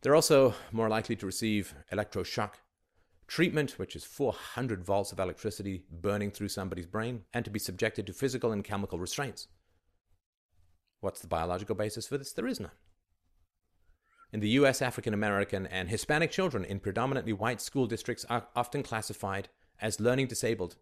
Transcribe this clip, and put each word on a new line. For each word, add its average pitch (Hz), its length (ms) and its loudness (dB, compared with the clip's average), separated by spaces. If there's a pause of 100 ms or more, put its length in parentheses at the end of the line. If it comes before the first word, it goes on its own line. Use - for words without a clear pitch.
They're 139 140 8
also 139 380 8 (180)
more 110 180 2
likely 110 260 0
to 104 100 -8
receive 104 480 0 (200)
electroshock 101 640 -2 (680)
treatment, 156 540 2
which - 160 -6
is - 80 -10
four 120 300 -2
hundred 113 500 -4
volts 98 300 0
of 90 60 -10
electricity 95 720 -4
burning 101 420 -2
through 101 180 -4
somebody's 90 360 -6
brain, 110 360 -4 (120)
and 120 120 -2
to - 60 -8
be 104 60 -4
subjected 101 480 -2
to 95 80 -8
physical 123 380 0
and 101 140 -2
chemical 98 340 -4
restraints. 107 480 -6 (1500)
What's 95 200 -4
the - 60 -16
biological 90 480 -2
basis 107 320 -4
for 139 100 -4
this? 139 160 -8
There 202 120 -4
is 254 140 -4
none. 98 120 -8 (1600)
In 110 80 -2
the 104 80 2
U 139 180 8
S, 127 140 4
African 120 320 -2
American 101 520 0
and 90 240 -4
Hispanic 151 400 0
children 143 360 0
in 98 160 -4
predominantly 113 500 0
white 107 300 0
school 131 260 0
districts 113 420 -4
are 117 240 0
often 127 300 0
classified 101 640 -4 (320)
as 107 220 -2
learning 127 260 4
disabled 110 540 -2